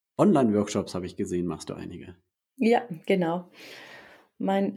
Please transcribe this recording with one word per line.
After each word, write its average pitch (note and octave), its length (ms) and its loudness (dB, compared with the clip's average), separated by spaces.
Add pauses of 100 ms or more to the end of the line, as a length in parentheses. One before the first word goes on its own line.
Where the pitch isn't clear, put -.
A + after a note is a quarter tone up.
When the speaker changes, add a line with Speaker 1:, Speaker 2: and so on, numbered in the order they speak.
(180)
Speaker 1:
Online-Workshops, A2+ 760 4
habe F2+ 120 -4
ich - 100 -12
gesehen, F2+ 300 -2
machst D#2+ 240 -6
du - 40 -8
einige. F2 420 -14 (400)
Speaker 2:
Ja, A#3 260 2 (240)
genau. F3+ 440 0 (880)
Mein G3 380 0